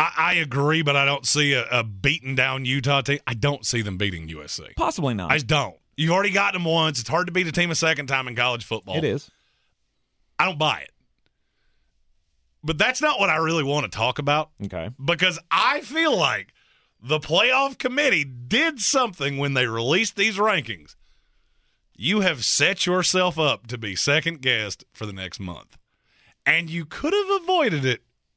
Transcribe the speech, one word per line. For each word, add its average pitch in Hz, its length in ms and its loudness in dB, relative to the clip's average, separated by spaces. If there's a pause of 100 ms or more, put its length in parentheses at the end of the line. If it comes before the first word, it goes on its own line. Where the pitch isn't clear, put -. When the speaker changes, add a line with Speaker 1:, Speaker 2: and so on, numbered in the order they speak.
Speaker 1:
I, 165 160 0
I 165 180 0
agree, 151 480 0
but 143 140 2
I 139 80 4
don't 139 200 -2
see 143 280 2
a, 120 180 0
a 120 140 0
beaten 131 500 -2
down 131 300 0
Utah 135 380 2
team. 143 220 -2
I 123 100 -4
don't 139 300 0
see 117 180 0
them 95 160 -4
beating 87 320 -4
U 76 120 -12
S 76 120 -10
C. 78 100 -10 (120)
Speaker 2:
Possibly 156 380 0
not. 92 160 -2
Speaker 1:
I 143 60 4
just 135 100 -2
don't. 127 300 0 (200)
You've 160 140 2
already 196 200 2
gotten 196 300 0
them 170 80 0
once. 160 300 2
It's 117 100 -6
hard 175 200 0
to 170 40 -8
beat 180 140 0
a 156 60 -4
team 175 180 0
a 156 60 -2
second 151 320 0
time 135 180 -2
in 120 80 -10
college 120 300 -2
football. - 320 -6
Speaker 2:
It 160 80 0
is. 123 260 -2 (1080)
Speaker 1:
I 170 60 4
don't 175 120 -4
buy 139 220 0
it. 69 100 -18 (1700)
But 156 140 -2
that's 240 220 2
not 285 200 2
what 190 100 4
I 156 60 4
really 160 260 2
wanna 135 260 0
talk 113 300 -2
about. 147 320 0 (140)
Speaker 2:
Okay. 92 260 -6 (140)
Speaker 1:
Because 170 340 2 (140)
I 247 300 2
feel 294 360 0
like 113 340 -2 (520)
the 147 140 0
playoff 247 600 2
committee 254 460 0
did 202 560 0
something 180 560 0
when 139 180 0
they 127 120 4
released 123 480 0
these 202 220 0
rankings. 160 580 -2 (1000)
You 185 240 0
have 160 240 0
set 175 420 2
yourself 180 540 2
up 127 260 0
to 117 100 -8
be 104 200 -8
second 156 440 0
guessed 113 520 -2
for - 120 -12
the 104 80 -8
next 95 280 -10
month. 85 360 -12 (680)
And 160 240 0
you 170 140 -4
could 294 280 -4
have 392 300 0
avoided 277 420 2
it 123 180 0 (340)